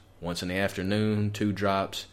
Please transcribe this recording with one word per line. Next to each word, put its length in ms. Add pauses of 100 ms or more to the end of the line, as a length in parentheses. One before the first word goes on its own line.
(200)
once 240
in 60
the 80
afternoon, 720
two 200
drops, 600